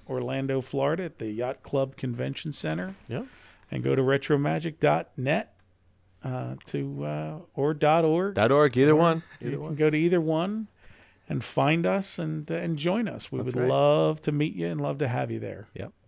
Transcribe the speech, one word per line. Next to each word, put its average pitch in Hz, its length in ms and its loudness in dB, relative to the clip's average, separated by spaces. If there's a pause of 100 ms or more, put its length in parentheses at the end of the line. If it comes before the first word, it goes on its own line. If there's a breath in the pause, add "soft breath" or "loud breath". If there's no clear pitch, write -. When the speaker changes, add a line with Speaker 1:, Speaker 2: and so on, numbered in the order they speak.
Speaker 1:
Orlando, 135 520 -2
Florida, 139 440 -2
at 156 140 -10
the 110 140 -6
Yacht 120 320 -6
Club 135 320 -2
Convention 131 560 -6
Center. 175 420 -6 (140)
Speaker 2:
Yeah. 123 160 -6 (480 soft breath)
Speaker 1:
And 127 100 -4
go 135 140 0
to 135 60 2
retromagic 147 760 0
dot 151 380 2
net, 151 400 -2 (680)
uh, 127 320 -6 (120)
to, 139 380 -6
uh, 156 340 -6 (160)
or 143 200 0
dot 151 300 4
org. 180 320 2
Speaker 2:
Dot 110 160 4
org, 143 240 6
either 143 160 8
Speaker 1:
Or 151 40 8
Speaker 2:
one. 165 260 4 (180)
Speaker 1:
you - 80 -6
Speaker 2:
Either 147 80 -4
Speaker 1:
can 143 80 -6
Speaker 2:
one. 156 100 -6
Speaker 1:
go 156 160 4
to 151 60 2
either 170 240 4
one 180 480 -2 (600 soft breath)
and 135 140 -2
find 156 440 0
us 190 320 -2
and, 156 320 -6
uh, 165 40 -4
and 170 220 -2
join 180 320 0
us. 117 240 -8
We 131 60 -4
Speaker 2:
That's 127 160 -4
Speaker 1:
would 123 80 0
Speaker 2:
right. 127 80 2
Speaker 1:
love 147 520 4
to 151 100 0
meet 147 220 0
you 170 120 -4
and 170 140 -4
love 143 180 -4
to 143 100 -2
have 123 220 -2
you 113 80 -4
there. 104 360 -10
Speaker 2:
Yep. - 180 -10 (140)